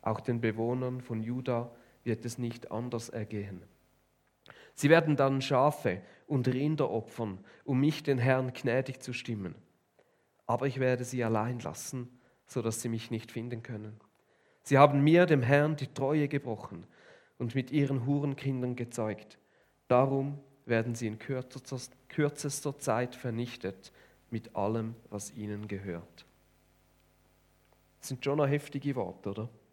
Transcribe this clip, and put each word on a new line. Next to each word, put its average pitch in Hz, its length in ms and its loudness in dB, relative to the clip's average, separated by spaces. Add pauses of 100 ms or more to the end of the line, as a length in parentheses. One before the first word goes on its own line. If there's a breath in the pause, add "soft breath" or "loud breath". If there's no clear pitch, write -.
Auch 110 160 -2
den 117 220 -2
Bewohnern 120 600 -2
von 110 220 -6
Juda 120 480 -4 (320 loud breath)
wird 113 220 -4
es 117 120 -8
nicht 117 340 -6
anders 117 380 -6
ergehen. 101 540 -8 (1120 loud breath)
Sie 143 140 2
werden 160 260 8
dann 135 260 4
Schafe 131 600 2 (260 loud breath)
und 127 200 0
Rinder 143 420 0
opfern, 107 500 -6 (240 loud breath)
um 131 160 0
mich, 151 240 2
den 135 140 0
Herrn, 131 360 2
gnädig 131 480 -2
zu 123 120 -10
stimmen. 98 420 -6 (920 soft breath)
Aber 120 220 0
ich 131 120 -4
werde 127 260 2
sie 123 180 -4
allein 113 360 0
lassen, - 600 -10 (260 soft breath)
so - 160 -4
dass 113 200 -2
sie 120 80 -4
mich 113 220 -6
nicht 113 200 -6
finden 117 320 -8
können. 107 340 -12 (640 soft breath)
Sie 139 160 4
haben 139 260 10
mir, 170 220 8
dem 151 160 4
Herrn, 147 360 4
die 131 160 -8
Treue 143 340 0
gebrochen 113 580 -6 (520 loud breath)
und 120 180 -6
mit 131 160 -2
ihren 139 340 2
Hurenkindern 135 680 -2
gezeugt. 113 640 -6 (500 soft breath)
Darum 135 520 4 (260)
werden 117 300 2
sie 113 120 -4
in 107 100 -4
kürzester, 131 600 -8 (320)
kürzester 143 680 -2
Zeit 123 380 -2
vernichtet 117 760 -6 (360 soft breath)
mit - 260 -8
allem, 113 400 -2 (140)
was 104 240 -10
ihnen 104 340 -8
gehört. 95 580 -10 (1700)
Das - 100 -16
sind 127 160 -8
schon 143 120 2
noch 147 100 4
heftige 143 500 -2
Worte, 92 320 -6
oder? 107 200 -6 (240)